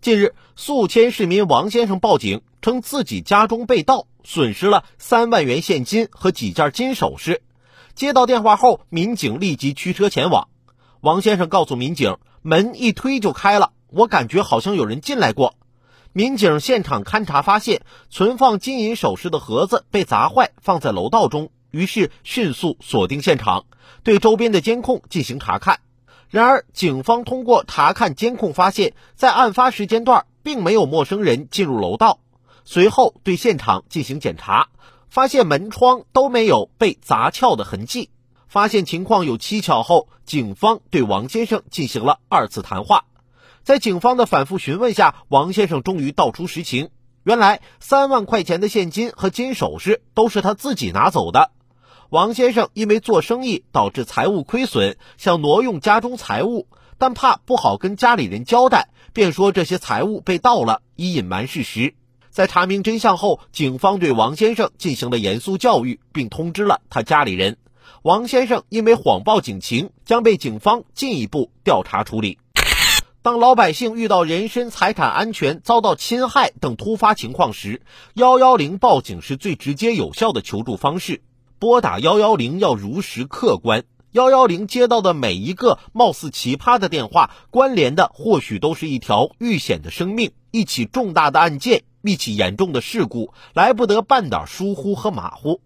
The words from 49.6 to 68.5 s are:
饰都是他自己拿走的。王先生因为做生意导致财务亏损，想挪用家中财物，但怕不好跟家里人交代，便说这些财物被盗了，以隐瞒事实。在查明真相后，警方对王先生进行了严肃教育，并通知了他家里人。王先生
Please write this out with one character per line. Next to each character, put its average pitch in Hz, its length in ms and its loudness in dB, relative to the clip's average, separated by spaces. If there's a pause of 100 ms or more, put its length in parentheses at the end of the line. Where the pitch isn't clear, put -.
饰 208 220 -2 (140)
都 220 160 2
是 208 100 -2
他 202 140 -2
自 254 200 -6
己 92 180 -6
拿 113 180 4
走 90 200 -2
的。 139 200 4 (580)
王 190 260 0
先 247 180 2
生 214 220 0
因 214 140 -4
为 214 120 4
做 196 220 2
生 254 240 -4
意 214 260 -4
导 104 160 0
致 120 160 -6
财 123 240 -2
务 190 160 -2
亏 254 220 -4
损， 101 320 -2 (180)
想 170 240 0
挪 147 220 4
用 214 180 -4
家 214 220 2
中 247 160 -8
财 107 240 -4
物， 226 260 -4 (300)
但 254 160 0
怕 254 220 2
不 - 200 -2
好 101 220 0
跟 196 180 -6
家 240 200 4
里 139 100 -2
人 104 180 -8
交 247 240 4
代， 202 220 2 (240)
便 190 180 2
说 196 180 2
这 180 140 -2
些 180 140 -4
财 120 260 -4
物 208 160 -6
被 185 160 -2
盗 240 260 2
了， 113 200 0 (120)
以 175 200 -6
隐 120 100 -2
瞒 92 220 -6
事 139 160 -8
实。 120 320 -6 (340)
在 190 180 0
查 180 200 0
明 196 160 -2
真 220 160 -2
相 214 180 2
后， 185 240 0 (100)
警 131 280 -4
方 202 200 2
对 165 140 0
王 117 240 0
先 220 180 0
生 208 220 -2
进 156 180 -4
行 120 140 -8
了 123 100 -2
严 104 220 -2
肃 190 160 -6
教 185 300 2
育， 123 140 -6 (120)
并 220 160 -4
通 170 240 -8
知 202 120 -4
了 - 260 0
他 - 120 -4
家 151 220 2
里 107 80 -4
人。 92 240 -2 (460)
王 214 260 2
先 254 180 2
生 220 220 -2